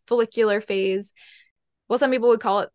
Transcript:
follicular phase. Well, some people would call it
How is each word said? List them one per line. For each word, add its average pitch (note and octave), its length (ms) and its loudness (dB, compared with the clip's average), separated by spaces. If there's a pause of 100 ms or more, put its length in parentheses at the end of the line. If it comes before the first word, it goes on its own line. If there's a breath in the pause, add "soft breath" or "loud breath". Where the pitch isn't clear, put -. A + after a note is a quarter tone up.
follicular A3+ 540 0
phase. G3 520 -4 (760 soft breath)
Well, A#3+ 100 0
some C4+ 140 2
people A#3+ 160 2
would A#3 120 4
call G3+ 200 -2
it - 140 -6